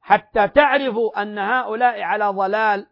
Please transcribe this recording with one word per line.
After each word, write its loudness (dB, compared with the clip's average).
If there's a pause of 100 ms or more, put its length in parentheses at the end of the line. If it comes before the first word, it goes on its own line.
حتى 0
تعرفوا 0
أن -8
هؤلاء -2
على -2
ضلال -2